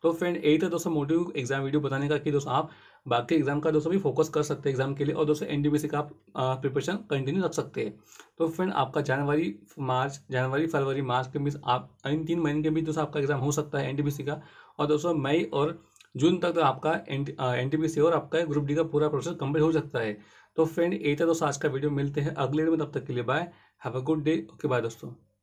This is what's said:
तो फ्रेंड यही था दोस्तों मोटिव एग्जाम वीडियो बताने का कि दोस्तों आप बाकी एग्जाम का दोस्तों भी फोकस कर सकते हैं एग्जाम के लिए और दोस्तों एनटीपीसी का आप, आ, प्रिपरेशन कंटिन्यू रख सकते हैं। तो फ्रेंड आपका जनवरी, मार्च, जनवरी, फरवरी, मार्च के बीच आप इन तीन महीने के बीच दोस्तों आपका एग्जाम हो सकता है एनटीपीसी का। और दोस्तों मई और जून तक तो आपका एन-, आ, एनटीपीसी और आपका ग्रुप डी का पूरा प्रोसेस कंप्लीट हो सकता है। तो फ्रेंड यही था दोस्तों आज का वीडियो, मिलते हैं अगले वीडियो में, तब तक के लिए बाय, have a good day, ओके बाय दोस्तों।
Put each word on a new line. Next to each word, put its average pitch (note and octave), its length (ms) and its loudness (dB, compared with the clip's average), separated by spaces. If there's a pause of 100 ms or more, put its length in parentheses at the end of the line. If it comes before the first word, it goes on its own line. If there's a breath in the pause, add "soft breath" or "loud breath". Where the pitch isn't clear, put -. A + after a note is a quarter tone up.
तो E3 100 4
फ्रेंड F3 240 0
यही D3+ 220 4
था F3+ 100 2
दोस्तों E3+ 220 -2
मोटिव D#3+ 460 0
एग्जाम C3+ 260 -2
वीडियो C3+ 180 0
बताने C#3 280 -2
का D3+ 100 0
कि D3 120 -2
दोस्तों C#3 220 -2
आप D#3 180 0 (380 loud breath)
बाकी A#2+ 260 2
एग्जाम C#3+ 260 2
का D#3 100 2
दोस्तों D#3 220 2
भी G3 60 2
फोकस D3+ 300 2
कर D3+ 140 0
सकते C#3+ 260 -2
हैं C3+ 60 0
एग्जाम C3+ 200 0
के C#3+ 100 -2
लिए D3+ 100 -2
और D#3 100 0
दोस्तों D3+ 240 0
एनटीपीसी D3 400 2
का D3 100 -2
आप, D3 120 -4 (260)
आ, C3 180 0
प्रिपरेशन C3+ 420 -2
कंटिन्यू D3 480 -2
रख - 80 -2
सकते - 320 -4
हैं। G2+ 140 -8 (400 loud breath)
तो E3 100 2
फ्रेंड F#3 240 -2
आपका C#3 280 0
जनवरी, C#3+ 580 0 (200)
मार्च, C3+ 420 -2 (100)
जनवरी, C3 360 0
फरवरी, C#3 360 0
मार्च B2+ 300 -2
के D3 60 -4
बीच C#3+ 260 -2
आप B2+ 320 -2 (100)
इन D3+ 180 0
तीन E3+ 160 0
महीने D3+ 220 0
के D#3 80 2
बीच D#3+ 140 0
दोस्तों D#3 200 -2
आपका D3 160 -4
एग्जाम C#3 200 0
हो C#3+ 120 0
सकता D3 260 -2
है C#3 120 -2
एनटीपीसी C#3+ 340 -2
का। D#3 180 -6 (360 loud breath)
और D3 80 2
दोस्तों D3+ 280 2
मई D3 280 2 (100)
और D3+ 300 0 (340 soft breath)
जून F3 220 4
तक F3 140 0
तो E3 80 2
आपका D#3 480 2
एन-, C#3+ 320 -4
आ, B2+ 140 2
एनटीपीसी D3 460 0
और E3 120 6
आपका D#3+ 280 0
ग्रुप D3 240 0
डी C#3+ 100 -2
का D#3+ 80 2
पूरा D3+ 260 2
प्रोसेस D3 260 -2
कंप्लीट D3+ 280 0
हो D#3+ 100 4
सकता C#3+ 260 0
है। G#2+ 440 -6 (140)
तो D#3+ 80 4
फ्रेंड E3+ 300 0
यही D3 220 0
था E3 80 0
दोस्तों E3 240 2
आज C#3 80 -2
का D#3 120 -2
वीडियो, C#3 220 0
मिलते C#3+ 300 -2
हैं D#3 140 -2
अगले D3 280 0
वीडियो D#3+ 160 2
में, D3+ 80 -2
तब D3 120 -6
तक A#2 80 -8
के C3+ 60 -6
लिए B2 100 -2
बाय, D3+ 280 -2 (360 loud breath)
have A#2+ 100 -6
a C3 80 -4
good D#3 160 0
day, D#3 180 2 (140)
ओके - 160 -6
बाय B2 140 2
दोस्तों। - 480 -10 (120)